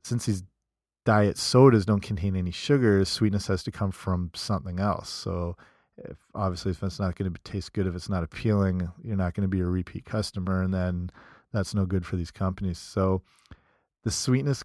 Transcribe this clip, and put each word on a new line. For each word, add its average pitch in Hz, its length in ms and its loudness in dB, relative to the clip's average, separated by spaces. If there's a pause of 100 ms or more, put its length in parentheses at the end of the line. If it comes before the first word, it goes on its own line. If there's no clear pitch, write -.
Since 120 220 -4
these 95 180 0 (640)
diet 107 320 4
sodas 123 480 8
don't 101 160 2
contain 95 340 -2
any 90 160 -2
sugar, 110 540 4
sweetness 104 420 0
has 95 160 0
to 107 80 -6
come 98 200 -4
from 90 440 -4
something 92 440 -4
else. 101 300 -2
So 87 460 -6 (420)
if, - 200 -14 (180)
obviously, 95 360 -2
if - 120 -6
it's 95 160 -6
not 92 160 -2
gonna 95 160 -4 (120)
taste - 300 -8
good, 95 140 0
if 87 80 -4
it's 90 140 -10
not 92 140 0
appealing, 95 680 0 (120)
you're 110 140 -6
not 90 180 0
gonna 101 140 0
be 92 140 0
a 90 40 0
repeat 90 400 -4
customer, 95 560 -2
and 92 120 0
then 90 360 -2 (420)
that's 101 220 -2
no 98 120 2
good 90 200 0
for - 100 -6
these 87 160 -4
companies. 95 480 -4
So 95 420 0 (840)
the 107 80 0
sweetness 135 540 0